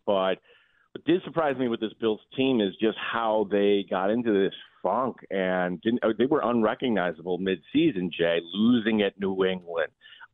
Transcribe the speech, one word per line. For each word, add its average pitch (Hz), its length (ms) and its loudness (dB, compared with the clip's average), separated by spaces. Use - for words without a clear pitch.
but 95 340 0
what - 140 -16
did 175 180 2
surprise 139 320 -2
me 127 100 0
with 113 140 -2
this 107 140 -4
Bills 107 260 -2
team 131 240 2
is 95 200 0
just 107 180 0
how 110 520 -2
they 101 400 2
got 95 200 0
into 117 220 0
this 98 220 2
funk 110 360 -2
and 92 500 -2
didn't, 117 240 0
uh, 110 120 2
they 117 100 2
were 147 180 2
unrecognizable 98 960 0
midseason, 95 720 0
Jay, 85 260 0
losing 110 480 2
at 98 160 0
New 95 260 0
England, 87 460 -2